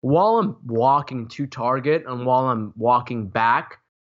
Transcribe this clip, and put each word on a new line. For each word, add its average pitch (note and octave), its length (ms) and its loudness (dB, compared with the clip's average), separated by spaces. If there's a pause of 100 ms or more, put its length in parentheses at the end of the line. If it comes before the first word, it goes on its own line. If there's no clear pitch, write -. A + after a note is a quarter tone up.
while F#3 360 4
I'm G#3 180 -2 (100)
walking B2 640 0
to C#3+ 180 -8
Target C3+ 600 -2
and B2 200 -6
while B2+ 200 2
I'm A2 300 -2
walking A#2 500 0
back A#2 540 0 (220)